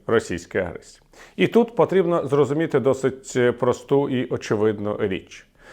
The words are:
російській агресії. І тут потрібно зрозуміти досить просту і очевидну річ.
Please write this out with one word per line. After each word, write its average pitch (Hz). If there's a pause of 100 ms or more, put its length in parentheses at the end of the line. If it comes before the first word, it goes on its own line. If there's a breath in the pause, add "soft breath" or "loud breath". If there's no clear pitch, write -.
російській 104
агресії. - (340 loud breath)
І 185
тут 233
потрібно 170
зрозуміти 143
досить 127
просту 139
і 127
очевидну 104
річ. - (260 loud breath)